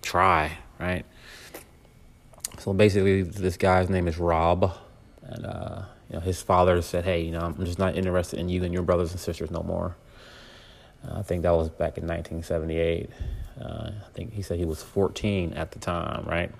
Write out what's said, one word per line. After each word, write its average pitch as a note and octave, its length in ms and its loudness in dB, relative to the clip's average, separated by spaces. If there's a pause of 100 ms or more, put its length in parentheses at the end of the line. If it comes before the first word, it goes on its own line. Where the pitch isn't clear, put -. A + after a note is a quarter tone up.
try, E2+ 560 4 (220)
right? - 240 -2 (1500)
So - 140 -4
basically, G2 500 6
this F2+ 340 -2
guy's F#2 320 4
name F2+ 200 2
is E2 100 -4
Rob, E2+ 540 4 (500)
and, - 240 -10
uh, - 360 -8 (260)
you - 80 -10
know, E2+ 40 -6
his F2+ 200 -2
father F2+ 420 6
said, F2 220 -2
"Hey, F2 180 2
you E2 100 -4
know, E2 80 -4
I'm E2+ 240 -4
just F2 140 -4
not F#2+ 180 2
interested F2+ 420 0
in F2 100 -2
you F2+ 160 0
and F2 80 -2
your F2+ 100 0
brothers F2 300 2
and F2 80 -8
sisters E2 300 -6
no E2 120 -4
more." F2 340 -4 (1080)
Uh, E2 120 -8
I G#2 40 -6
think F2 200 -4
that F2 100 4
was E2 160 4
back D#2+ 300 -4
in E2 80 -6
nineteen E2 360 -6
seventy-eight. E2 680 0 (500)
Uh, - 300 -8
I G#2 240 -14
think - 180 -10
he G2+ 100 -6
said F2 160 -2
he F2 60 0
was D#2+ 180 -2
fourteen G2 680 0
at - 200 -6
the - 60 -16
time, - 480 -4
right? E2+ 340 -2